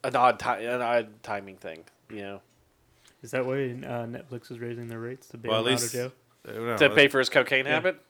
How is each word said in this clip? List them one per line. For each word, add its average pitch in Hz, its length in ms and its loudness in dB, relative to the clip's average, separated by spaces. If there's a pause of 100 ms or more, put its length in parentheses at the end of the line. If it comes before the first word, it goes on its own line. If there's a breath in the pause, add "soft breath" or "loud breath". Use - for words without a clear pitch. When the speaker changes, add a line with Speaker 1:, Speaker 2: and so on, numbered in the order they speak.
Speaker 1:
an 127 120 -2
odd 123 240 6
ti-, 117 260 -2
an 123 160 -2
odd 117 420 0
timing 98 340 -8
thing, 80 260 -14 (260)
you 107 120 -12
know. 98 200 -12 (800 soft breath)
Speaker 2:
Is 120 100 -18
that 131 140 -2
why, 131 100 -4
uh, 127 520 -6
Netflix 120 440 -12
is 120 80 -12
raising 120 280 -10
their 113 120 -10
rates 123 280 -12
to - 100 -18
bail 117 140 -6
Speaker 3:
Well, 110 100 2
at 117 60 0
Speaker 2:
him 127 60 4
out 131 40 2
of 120 40 -2
Speaker 3:
least, 117 120 -4
Speaker 2:
jail? 123 180 -4 (360)
Speaker 3:
uh, - 40 -14
no, 113 260 -4
Speaker 1:
To - 20 -2
Speaker 3:
that's 143 160 6
Speaker 1:
pay 143 140 10
for 135 100 2
his 127 100 2
cocaine 131 360 2
Speaker 2:
Yeah. 147 80 0
Speaker 1:
habit? 165 260 0 (100)